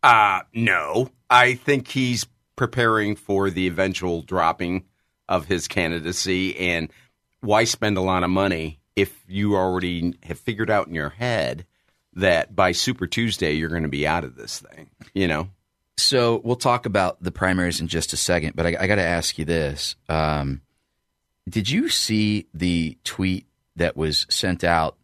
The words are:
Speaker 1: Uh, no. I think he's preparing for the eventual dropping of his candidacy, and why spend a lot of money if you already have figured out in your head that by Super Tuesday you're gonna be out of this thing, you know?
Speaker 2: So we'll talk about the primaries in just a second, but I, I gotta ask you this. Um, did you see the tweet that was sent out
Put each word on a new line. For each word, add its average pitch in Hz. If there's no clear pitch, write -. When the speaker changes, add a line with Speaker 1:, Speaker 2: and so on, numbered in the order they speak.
Speaker 1:
Uh, 107
no. 101
I 123
think 135
he's 123
preparing 113
for 98
the 92
eventual 90
dropping 90
of 90
his 90
candidacy, 87
and 85
why 110
spend 107
a 92
lot 92
of 90
money 87
if 98
you 101
already 90
have 85
figured 110
out 104
in 82
your 73
head 90
that 90
by 92
Super 92
Tuesday 98
you're 80
gonna 80
be 71
out 78
of 62
this 60
thing, -
you 95
know? 80
Speaker 2:
So 120
we'll 120
talk 123
about 95
the 90
primaries 92
in 85
just 82
a 80
second, 80
but 82
I, 85
I 95
gotta 101
ask 85
you 80
this. 76
Um, 76
did 101
you 240
see 107
the 85
tweet 92
that 85
was 76
sent 90
out 82